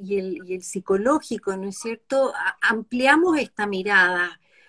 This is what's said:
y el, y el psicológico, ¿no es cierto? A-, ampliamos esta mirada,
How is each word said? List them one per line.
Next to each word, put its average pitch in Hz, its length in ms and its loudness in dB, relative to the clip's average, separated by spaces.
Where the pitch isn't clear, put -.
y 196 160 -2
el, 185 200 -6
y 185 60 -6
el 185 80 -8
psicológico, 202 960 -2
¿no 190 120 -8
es 196 100 -12
cierto? 233 560 -2
A-, - 280 -6
ampliamos 269 760 2
esta 214 280 -4
mirada, 185 760 2